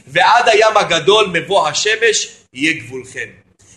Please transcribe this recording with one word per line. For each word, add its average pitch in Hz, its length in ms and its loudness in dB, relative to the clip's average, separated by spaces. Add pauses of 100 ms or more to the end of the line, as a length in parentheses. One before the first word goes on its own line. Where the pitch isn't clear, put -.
ועד 190 420 2
הים 214 280 4
הגדול, 190 500 2
מבוא 170 420 -2
השמש, 220 600 -2 (240)
יהיה 147 200 -4
גבולכם". 120 560 -14 (480)